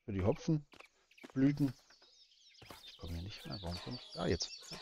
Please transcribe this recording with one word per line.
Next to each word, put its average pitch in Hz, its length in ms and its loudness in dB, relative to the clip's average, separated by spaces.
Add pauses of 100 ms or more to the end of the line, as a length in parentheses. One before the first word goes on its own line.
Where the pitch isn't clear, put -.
für 117 60 -6
die 95 120 2
Hopfenblüten. 143 1500 2 (1120)
Ich - 140 -16
komme 85 140 -8
hier 85 100 -4
nicht - 260 -10
rein. 131 140 -8
Warum 87 160 -2
komme 123 180 -6
ich? - 220 -12
Ah, 87 80 2
jetzt. - 240 2 (300)